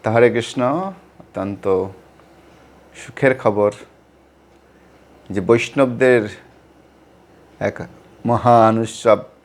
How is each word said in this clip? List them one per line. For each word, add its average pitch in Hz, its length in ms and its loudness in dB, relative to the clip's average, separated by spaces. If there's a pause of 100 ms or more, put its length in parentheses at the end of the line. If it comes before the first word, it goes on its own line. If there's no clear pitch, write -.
তো 113 80 -4
হরে 117 180 4
কৃষ্ণ, 131 640 -4 (280)
অত্যন্ত 95 640 -6 (1080)
সুখের 131 440 -2
খবর 104 320 0 (1600)
যে 95 120 -6
বৈষ্ণবদের 120 880 0 (1300)
এক 104 200 -6 (460)
মহান 113 520 4
উৎসব 110 400 0 (280)